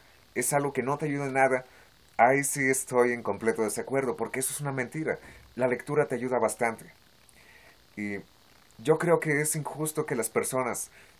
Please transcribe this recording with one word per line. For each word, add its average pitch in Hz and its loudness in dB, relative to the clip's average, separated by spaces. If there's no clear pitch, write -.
es 127 -2
algo 143 2
que 123 -2
no 143 -2
te 156 -4
ayuda 143 -2
en 131 -4
nada, 131 4
ahí 135 6
sí 139 0
estoy 123 2
en 120 -6
completo 110 0
desacuerdo, 117 -2
porque 113 -6
eso - -4
es - -8
una 143 -4
mentira. 131 -4
La 127 0
lectura 147 0
te 131 -4
ayuda 123 0
bastante. 113 -2
Y 101 -6
yo 151 4
creo 165 4
que 147 0
es 151 -2
injusto 151 -4
que 139 -4
las 110 -2
personas 123 -2